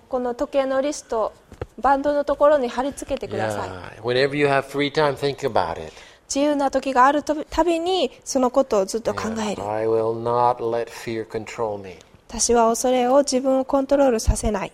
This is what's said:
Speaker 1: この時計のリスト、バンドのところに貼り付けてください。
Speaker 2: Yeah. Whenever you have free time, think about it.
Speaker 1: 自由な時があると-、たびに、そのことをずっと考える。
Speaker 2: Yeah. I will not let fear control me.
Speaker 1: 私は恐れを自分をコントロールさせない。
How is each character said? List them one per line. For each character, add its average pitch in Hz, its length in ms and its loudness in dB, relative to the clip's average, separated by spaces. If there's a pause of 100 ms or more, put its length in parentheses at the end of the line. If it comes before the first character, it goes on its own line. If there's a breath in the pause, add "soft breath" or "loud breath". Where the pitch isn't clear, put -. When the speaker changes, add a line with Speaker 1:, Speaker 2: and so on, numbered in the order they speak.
Speaker 1:
こ 254 100 -2
の 247 160 -4
時 285 160 -4
計 269 140 2
の 269 160 0
リ 294 120 0
ス - 120 -12
ト、 220 260 -2 (480)
バ 262 160 4
ン 269 60 0
ド 294 120 0
の 285 120 0
と 285 100 0
こ 294 140 6
ろ 302 80 6
に 254 100 0
貼 240 160 -4
り 277 80 -4
付 - 220 -10
け 180 40 -4
て - 120 -8
く 107 80 -6
だ 110 140 -2
さ 101 140 -4
い。 95 40 -10
Speaker 2:
Yeah. 92 320 -14
Whenever 127 340 2
you 147 120 4
have 139 160 4
free 139 280 -2
time, 147 240 2
think 143 220 -2 (120)
about 85 320 -2
it. 78 120 -12 (340 loud breath)
Speaker 1:
自 - 120 -4
由 294 160 2
な 277 160 0
時 269 200 -2
が 254 140 4
あ 277 60 6
る 294 120 0
と-、 302 120 -2 (140)
た - 140 2
び 330 160 2
に、 349 320 -2 (140)
そ - 140 -2
の 254 120 2
こ 269 140 2
と 208 160 0
を 190 40 0
ず 208 120 -4
っ 220 40 -6
と 208 120 -2
考 208 160 -6
え 220 260 -4
る。 190 80 -8
Speaker 2:
Yeah. 104 80 -4
I 110 160 -2
will 113 340 0
not 120 360 2
let 117 320 -4
fear 113 360 -8
control 107 560 -6
me. 92 140 -16 (320)
Speaker 1:
私 233 260 -2
は 233 160 4
恐 233 220 0
れ 254 160 2
を 262 120 4
自 269 200 2
分 262 200 0
を 262 60 -2
コ 277 140 0
ン 277 80 -2
ト 285 80 2
ロ 277 120 4
ー 254 40 4
ル 226 80 0
さ - 160 0
せ - 160 -2
な 196 140 -4
い。 165 80 -10